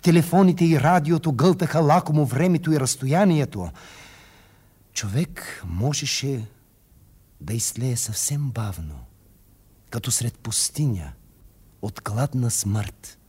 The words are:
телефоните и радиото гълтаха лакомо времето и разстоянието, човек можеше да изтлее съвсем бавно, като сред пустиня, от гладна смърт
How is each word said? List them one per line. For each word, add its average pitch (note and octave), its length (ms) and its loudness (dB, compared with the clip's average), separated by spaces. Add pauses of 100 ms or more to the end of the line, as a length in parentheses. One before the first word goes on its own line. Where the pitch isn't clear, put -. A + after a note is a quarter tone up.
телефоните E3+ 640 4
и D#3+ 140 6
радиото D#3+ 520 2
гълтаха E3 480 2
лакомо D3+ 460 4
времето D#3 460 0
и D3+ 80 2
разстоянието, D3 880 0 (1200)
човек - 760 -6
можеше C3 800 -4 (960)
да D#2+ 120 -8
изтлее A#2+ 420 -4
съвсем C#3+ 560 -4
бавно, F2+ 440 -8 (960)
като A#2 220 -6
сред - 280 -4
пустиня, G#2+ 760 -4 (680)
от - 240 -10
гладна A#2+ 460 -2
смърт - 680 -6 (100)